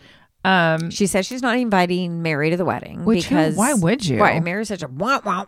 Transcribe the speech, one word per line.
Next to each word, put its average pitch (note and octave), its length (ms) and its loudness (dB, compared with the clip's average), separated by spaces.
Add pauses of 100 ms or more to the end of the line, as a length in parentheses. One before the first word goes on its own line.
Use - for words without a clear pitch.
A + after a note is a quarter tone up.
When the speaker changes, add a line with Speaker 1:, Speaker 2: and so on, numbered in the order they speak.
(440)
Speaker 1:
Um, E3 460 2
Speaker 2:
She G3+ 160 -2
says F#3+ 200 -2
she's B3 160 -8
not B3 160 0
inviting F3+ 640 0
Mary D#3 280 0
to F3 60 0
the F3+ 80 0
wedding - 400 -4
Speaker 1:
Which, F3+ 220 2
who, - 100 0
Speaker 2:
because D#3 200 2
Speaker 1:
why B3+ 180 2
would G#3 320 2
you? C3+ 140 0
Speaker 2:
Right, E3 220 4
Mary's F#3+ 260 -4
such G3 140 -8
a C#3+ 60 -10
wah, G3 360 -2
wah, F#3+ 240 -4